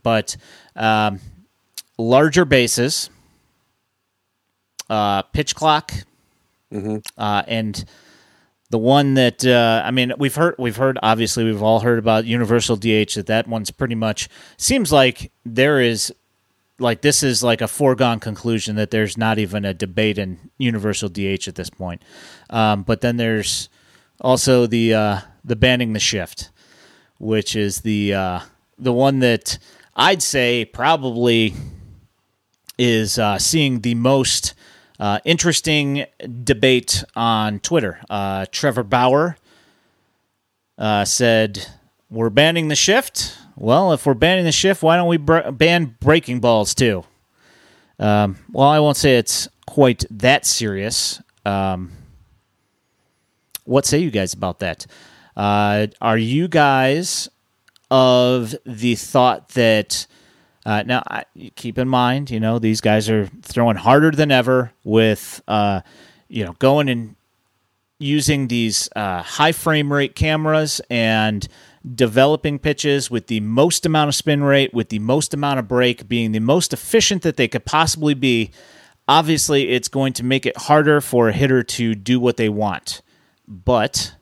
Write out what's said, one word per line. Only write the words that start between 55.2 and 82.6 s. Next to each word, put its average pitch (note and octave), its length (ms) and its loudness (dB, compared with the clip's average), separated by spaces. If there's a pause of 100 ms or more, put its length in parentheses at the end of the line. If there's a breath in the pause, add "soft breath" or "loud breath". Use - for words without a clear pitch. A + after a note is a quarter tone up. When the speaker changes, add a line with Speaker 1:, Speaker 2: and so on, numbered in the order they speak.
Speaker 1:
Uh, G#2 520 0 (140)
are A2 160 0
you C3 320 -2
guys C#3+ 800 0 (600)
of B2+ 640 2 (120)
the A#2+ 300 -2
thought B2 540 0
that, A2 560 0 (600 soft breath)
uh, G#2+ 200 -2
now, B2 220 -2
I, - 160 -8 (320)
keep A#2 220 -10
in B2+ 100 -2
mind, C3 420 0
you A#2 100 -4
know, A2 200 0
these A2 220 0
guys G#2+ 280 2
are G#2+ 180 0 (140)
throwing A#2 360 0
harder C#3+ 340 4
than D3 200 0
ever B2+ 400 2 (120)
with, A2 640 0
uh, G#2 340 0 (460 soft breath)
you G#2+ 180 -6
know, F2 140 -14
going C#3 300 2
and A#2 260 -6 (800)
using C#3+ 520 0
these, A2+ 460 -2
uh, F#2+ 280 -6
high D#3 300 0
frame D3+ 380 -2
rate C#3+ 240 -2
cameras D#3 720 -2
and A2 580 0 (480 soft breath)
developing C#3 640 2
pitches C#3+ 500 -2
with A#2 180 -6
the A2+ 120 -2
most A#2+ 460 2
amount D#3 240 2
of C#3 60 -2
spin C#3+ 280 0
rate, C#3 300 2
with A#2 160 -2
the A2 100 -4
most B2+ 340 -2
amount C#3+ 260 -2
of A2+ 80 -8
break, B2 420 0
being A#2 220 -2
the A2 80 -2
most C#3 340 0
efficient - 500 0
that D#3 140 -2
they B2 100 2
could - 180 -6
possibly D#3 480 0
be, B2 380 0 (560 soft breath)
obviously D3 640 2
it's B2 180 -2
going C3+ 260 -2
to B2 100 -8
make B2+ 220 -2
it - 120 -2
harder D3 440 4
for A#2+ 280 2
a G#2 40 0
hitter C3 300 2
to A2+ 320 -2
do A#2+ 240 0
what A#2+ 180 0
they A2+ 120 0
want. G#2 520 -6 (460)